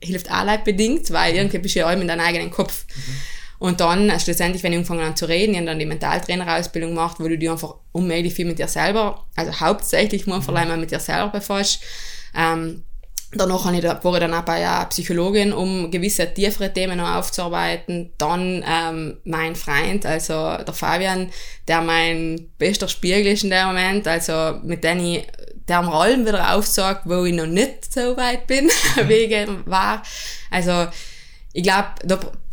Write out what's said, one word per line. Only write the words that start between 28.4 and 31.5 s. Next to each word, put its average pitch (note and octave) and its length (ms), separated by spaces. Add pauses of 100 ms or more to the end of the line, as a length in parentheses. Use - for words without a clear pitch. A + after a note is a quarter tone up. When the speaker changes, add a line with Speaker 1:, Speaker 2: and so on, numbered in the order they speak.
Speaker 1:
bin, C4+ 180
<laughs> - 320
Speaker 2:
Mhm. A3+ 100
Speaker 1:
wie A3 60
ich A3 340 (180)
war. G3+ 380 (460)
Also F3 380 (640)